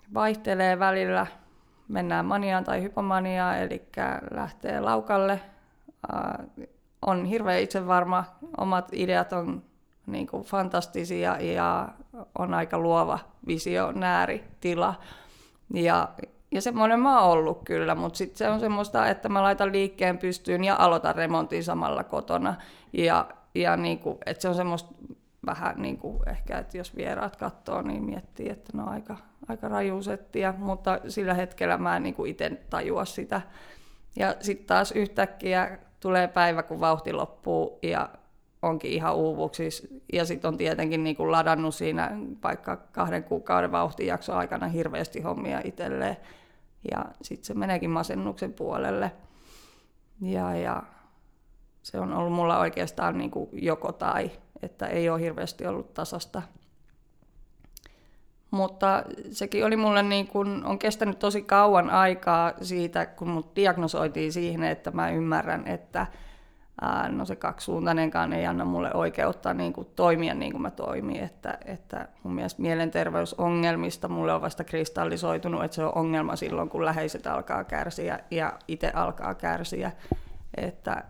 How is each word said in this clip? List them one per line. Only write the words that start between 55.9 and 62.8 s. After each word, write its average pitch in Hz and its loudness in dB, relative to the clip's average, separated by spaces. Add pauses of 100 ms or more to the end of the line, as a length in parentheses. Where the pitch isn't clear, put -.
tasasta. 175 -8 (2000)
Mutta 190 2 (280)
sekin 202 0
oli 220 4
mulle 208 6
niin 202 2
kun, 202 -2
on 202 0
kestänyt 214 0
tosi 202 0
kauan 202 8
aikaa 180 4
siitä, 175 -2